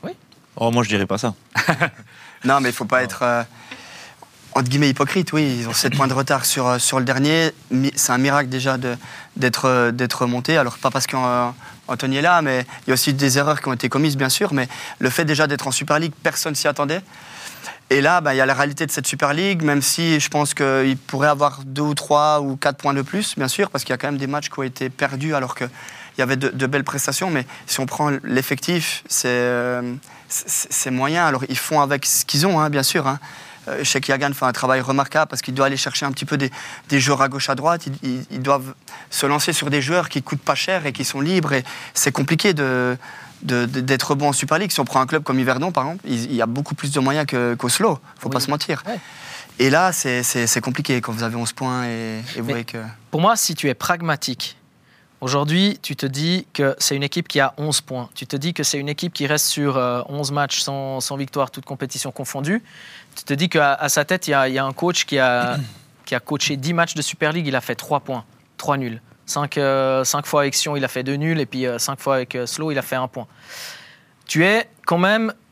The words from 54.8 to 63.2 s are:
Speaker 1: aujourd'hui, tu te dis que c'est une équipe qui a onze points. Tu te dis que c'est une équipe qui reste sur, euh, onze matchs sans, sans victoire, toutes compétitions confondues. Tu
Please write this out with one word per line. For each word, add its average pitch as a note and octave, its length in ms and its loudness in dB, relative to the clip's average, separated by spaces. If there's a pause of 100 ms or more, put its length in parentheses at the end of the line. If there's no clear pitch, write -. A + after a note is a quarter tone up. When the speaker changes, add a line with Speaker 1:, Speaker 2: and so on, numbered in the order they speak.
Speaker 1:
aujourd'hui, D3 600 2
tu - 140 -8
te - 100 -4
dis D3+ 480 -2
que C#3 240 2
c'est - 180 0
une C#3 60 -2
équipe D#3 260 -4
qui D3+ 120 0
a C#3 180 2
onze D3 240 0
points. B2 320 -8
Tu - 140 -12
te - 80 -6
dis D#3 180 -4
que D#3+ 80 -4
c'est D3 160 0
une C#3+ 120 -4
équipe E3 220 -4
qui C#3+ 140 -4
reste D3 220 2
sur, C#3+ 280 0
euh, B2 320 0
onze C#3+ 240 -4
matchs C#3+ 280 0
sans, C3+ 400 -4
sans C#3 180 -6
victoire, C#3 320 -2
toutes - 160 -14
compétitions C3+ 460 -8
confondues. D3 500 -4 (540)
Tu - 80 -14